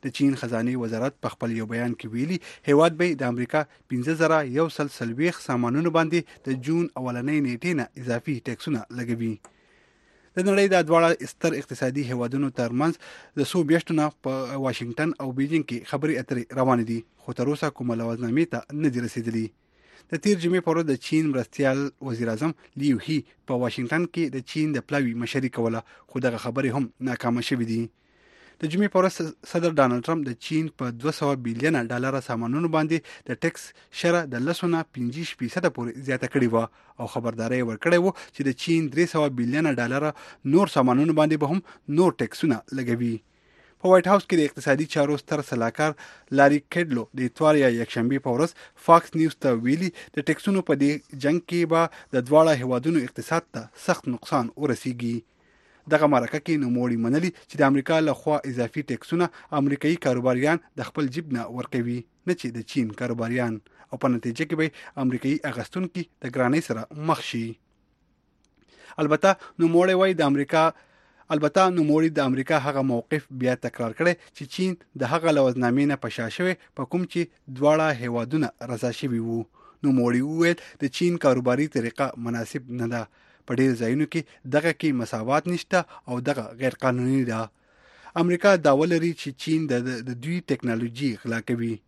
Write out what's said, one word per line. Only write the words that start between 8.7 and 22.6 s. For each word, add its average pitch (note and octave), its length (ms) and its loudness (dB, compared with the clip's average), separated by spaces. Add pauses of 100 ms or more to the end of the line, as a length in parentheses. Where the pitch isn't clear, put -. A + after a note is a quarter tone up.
لګوي. A#2 340 -4 (1040)
د F#3 120 0
نړۍ G3 260 4
د E3+ 160 4
دواړه E3 420 4
ستر D#3+ 300 -2
اقتصادي C3+ 480 -4
هیوادونو B2+ 500 -2
ترمنځ B2+ 340 0 (460)
د C3+ 100 -2
څو F3 220 0
میاشتو E3 260 0
نه D3+ 80 0 (220)
په C3 380 -6
واشنګټن B2+ 520 -4
او C3+ 220 -8
بیجینګ D3 300 0
کې A#2+ 80 -6 (120)
خبرې D#3 320 -2
اترې B2 200 -4 (180)
روانې B2+ 320 2
دي، A#2 80 -4 (240)
خو B2 160 -10
تر C3 140 0
اوسه D3 260 -4
کومه A#2+ 200 -4
لوازنامې A#2 440 -2 (100)
ته C#3+ 280 -8
نه C#3 120 2
دي A#2+ 120 -2
رسېدلي. A2+ 420 -4 (640)
د D#3+ 100 -4
تیر G#3 180 4
جمعې F3 240 0
په E3 80 2
ورځ E3 160 0
د C#3 160 2
چین D#3+ 280 0
مرستیال C3+ 460 0 (280)
وزیر A#2 240 -2
اعظم C#3+ 200 -2 (300)